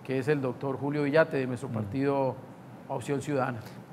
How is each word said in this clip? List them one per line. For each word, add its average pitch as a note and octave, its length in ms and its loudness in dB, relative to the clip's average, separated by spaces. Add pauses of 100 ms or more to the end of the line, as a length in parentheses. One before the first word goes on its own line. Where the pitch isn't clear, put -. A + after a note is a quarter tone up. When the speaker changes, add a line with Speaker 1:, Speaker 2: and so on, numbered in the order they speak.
Speaker 1:
que C3 140 0
es B2+ 100 0
el D3+ 140 4
doctor C3 340 -2
Julio C#3+ 280 0
Villate, D#3 340 6
de C3 80 2
nuestro B2 240 -4
Speaker 2:
Mm. - 20 -4
Speaker 1:
partido C3 640 0 (520)
Opción C#3 320 -2
Ciudadana. C3 380 0 (340)